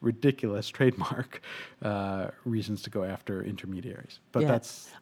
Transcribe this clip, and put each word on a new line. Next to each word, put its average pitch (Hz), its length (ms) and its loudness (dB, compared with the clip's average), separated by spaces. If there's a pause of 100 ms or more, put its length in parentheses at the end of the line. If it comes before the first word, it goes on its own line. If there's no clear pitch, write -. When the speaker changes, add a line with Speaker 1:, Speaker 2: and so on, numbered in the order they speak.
Speaker 1:
ridiculous 110 680 2
<laughs> - 80 -12
trademark, - 640 2 (420)
uh, 98 460 0 (160)
reasons 107 380 -2
to - 80 -10
go 101 140 -2
after 95 400 -4
intermediaries. - 720 -8 (140)
But 135 100 4
Speaker 2:
Yeah. 151 60 4
Speaker 1:
that's, - 420 2 (120)